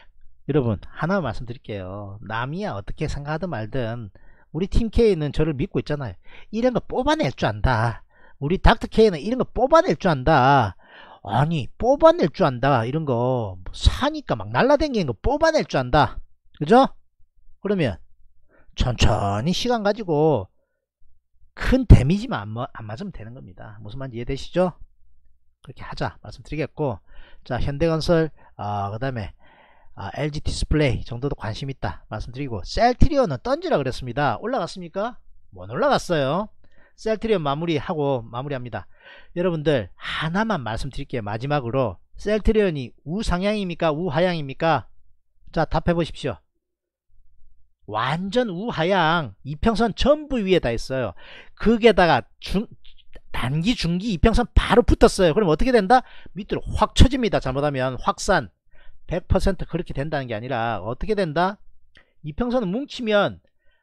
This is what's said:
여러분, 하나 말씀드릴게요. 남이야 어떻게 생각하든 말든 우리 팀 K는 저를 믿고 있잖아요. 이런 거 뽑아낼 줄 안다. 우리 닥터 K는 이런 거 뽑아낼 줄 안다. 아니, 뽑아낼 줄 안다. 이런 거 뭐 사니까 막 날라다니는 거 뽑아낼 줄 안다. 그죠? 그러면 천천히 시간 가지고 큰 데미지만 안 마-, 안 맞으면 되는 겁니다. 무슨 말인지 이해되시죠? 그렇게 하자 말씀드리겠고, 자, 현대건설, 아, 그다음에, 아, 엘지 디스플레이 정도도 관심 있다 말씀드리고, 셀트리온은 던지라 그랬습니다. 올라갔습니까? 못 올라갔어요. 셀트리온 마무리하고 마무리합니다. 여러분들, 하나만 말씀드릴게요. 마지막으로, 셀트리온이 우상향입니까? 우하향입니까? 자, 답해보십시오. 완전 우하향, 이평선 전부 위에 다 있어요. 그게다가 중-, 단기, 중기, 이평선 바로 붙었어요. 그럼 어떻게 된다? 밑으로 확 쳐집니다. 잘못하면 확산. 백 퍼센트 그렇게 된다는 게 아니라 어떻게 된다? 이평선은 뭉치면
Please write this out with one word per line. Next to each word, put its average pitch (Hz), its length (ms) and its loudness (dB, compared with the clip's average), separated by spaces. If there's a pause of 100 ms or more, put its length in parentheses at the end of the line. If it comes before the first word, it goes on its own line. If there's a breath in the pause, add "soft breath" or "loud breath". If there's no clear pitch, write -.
(480 loud breath)
여러분, 123 380 2
하나 190 340 -2
말씀드릴게요. 104 1000 -8
남이야 127 520 -6
어떻게 104 340 -6
생각하든 156 420 -6
말든 113 600 -6 (420 soft breath)
우리 180 160 -4
팀 233 220 2
K는 175 420 4
저를 156 220 0
믿고 131 260 -2
있잖아요. 135 340 -6 (380 loud breath)
이런 233 200 2
거 214 80 0
뽑아낼 262 520 0
줄 - 160 -4
안다. 107 560 0 (340 soft breath)
우리 151 200 -2
닥터 226 280 6
K는 214 320 4
이런 214 200 -4
거 220 60 0
뽑아낼 269 520 2
줄 - 140 0
안다. 135 680 4 (480 loud breath)
아니, 143 420 0 (120)
뽑아낼 285 520 4
줄 180 160 0
안다. 127 380 2
이런 143 200 -4
거 123 520 -2
뭐 101 180 -12
사니까 - 640 0
막 101 140 -10
날라다니는 233 580 2
거 117 120 -2
뽑아낼 294 440 2
줄 - 160 -2
안다. 127 400 2 (380)
그죠? 220 280 6 (720)
그러면 170 380 -2 (760 soft breath)
천천히 107 760 2
시간 240 300 0
가지고 160 680 0 (1040)
큰 254 320 2
데미지만 185 540 8
안 104 80 -10
마-, 117 240 -8
안 107 140 -12
맞으면 143 260 -10
되는 117 220 -14
겁니다. 113 460 -18
무슨 107 180 -12
말인지 131 180 -10
이해되시죠? 135 560 -2 (920)
그렇게 - 200 -18
하자 - 400 -8
말씀드리겠고, 135 760 -8 (440 soft breath)
자, 120 160 -4
현대건설, 160 720 0 (260 soft breath)
아, 101 360 -4
그다음에, 113 420 -6 (600 soft breath)
아, 98 180 -10
엘지 147 280 -6
디스플레이 - 640 0
정도도 131 300 -6
관심 110 340 -8
있다 - 400 -8
말씀드리고, 117 560 -8
셀트리온은 240 800 4
던지라 294 360 -2
그랬습니다. 127 600 -2
올라갔습니까? 196 800 -8 (320)
못 90 180 -16
올라갔어요. 170 800 0 (460 soft breath)
셀트리온 220 480 -2
마무리하고 143 800 -2
마무리합니다. 120 640 -8 (480 loud breath)
여러분들, 156 600 0
하나만 185 680 -4
말씀드릴게요. 117 600 -6
마지막으로, 117 760 -2 (180)
셀트리온이 202 760 0 (120)
우상향입니까? 185 840 -2
우하향입니까? 160 960 -2 (640)
자, 165 120 0
답해보십시오. 165 720 -2 (1500)
완전 175 640 -2
우하향, 170 840 0 (100)
이평선 202 500 0
전부 294 500 2
위에 185 140 4
다 127 120 -2
있어요. 117 440 -4 (400 loud breath)
그게다가 196 680 4 (160)
중-, - 280 -4 (640)
단기, 160 420 0
중기, 180 380 -2
이평선 226 420 4
바로 - 280 4
붙었어요. 190 500 6
그럼 196 160 2
어떻게 156 240 2
된다? 233 300 6 (300 loud breath)
밑으로 - 280 -6 (140)
확 - 200 0
쳐집니다. 233 460 6
잘못하면 131 600 -2
확산. 185 500 0 (560 soft breath)
백 170 200 -6
퍼센트 190 380 2
그렇게 165 300 -6
된다는 143 320 -4
게 117 80 -6
아니라 113 480 -4
어떻게 123 320 -4
된다? 180 440 -2 (680 soft breath)
이평선은 226 440 -2
뭉치면 208 720 -2 (420)